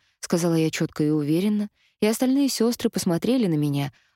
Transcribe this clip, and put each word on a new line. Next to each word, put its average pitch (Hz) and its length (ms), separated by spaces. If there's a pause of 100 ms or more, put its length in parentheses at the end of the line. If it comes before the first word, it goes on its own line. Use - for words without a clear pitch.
(200)
сказала 170 340
я 160 160
чётко - 340
и 147 60
уверенно, 180 580 (320)
и 214 60
остальные 262 420
сёстры 233 400
посмотрели 208 580
на 165 100
меня, 143 360 (240)